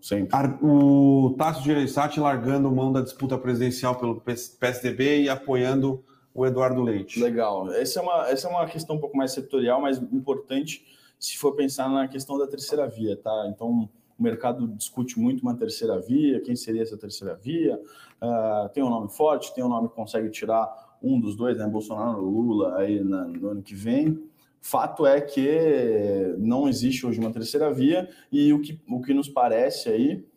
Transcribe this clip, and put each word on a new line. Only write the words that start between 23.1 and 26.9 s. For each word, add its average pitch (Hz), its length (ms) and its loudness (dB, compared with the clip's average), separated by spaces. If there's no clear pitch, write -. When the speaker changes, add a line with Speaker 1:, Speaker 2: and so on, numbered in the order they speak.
Speaker 1:
no 87 220 -8
ano 104 140 -8
que 101 120 -16
vem. 139 480 0
Fato 147 440 -2
é 139 160 8
que 123 1160 2
não 120 280 2
existe 127 400 0